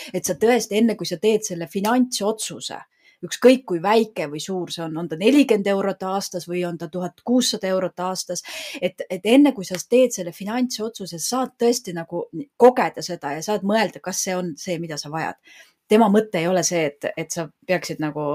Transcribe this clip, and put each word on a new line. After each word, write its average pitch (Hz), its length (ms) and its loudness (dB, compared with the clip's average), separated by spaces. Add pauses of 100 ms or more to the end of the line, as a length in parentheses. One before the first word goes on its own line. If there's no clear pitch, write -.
(120)
et 180 120 -4
sa 185 100 -4
tõesti, 220 440 2
enne 220 180 4
kui 170 100 -8
sa 175 120 -6
teed 214 240 2
selle 170 240 -8
finantsotsuse, 214 1120 -2 (440)
ükskõik 247 440 6
kui 175 160 -2
väike 214 460 2
või 151 120 -8
suur 180 300 -6
see 165 140 -8
on, 156 120 -6
on 170 120 -6
ta 160 80 -6
nelikümmend 226 500 4
eurot 196 360 0
aastas 190 440 -6
või 175 200 -4
on 170 120 -8
ta 170 100 -10
tuhat 180 340 -8
kuussada 240 460 0
eurot 190 320 -2
aastas, 180 420 -6 (340)
et, - 280 -6
et 185 220 -8
enne 269 260 8
kui 196 120 -10
sa 185 120 -8
teed 247 360 4
selle 175 200 -6
finantsotsuse, 214 840 -6
saad 247 380 -4
tõesti 240 380 0
nagu 170 320 -6 (260)
kogeda 240 500 4
seda - 320 -8
ja 156 80 -6
saad 208 220 -2
mõelda, 208 360 0
kas 185 220 -6
see 185 140 -4
on 180 200 -4
see, 175 220 -6
mida 160 200 -8
sa 147 120 -12
vajad. 151 280 -6 (460)
Tema 214 260 6
mõte 208 300 2
ei 165 80 0
ole 180 160 2
see, 175 180 0
et, - 300 -4
et 165 180 -8
sa 165 140 -6 (160)
peaksid 165 420 -4
nagu, 151 200 -4 (120)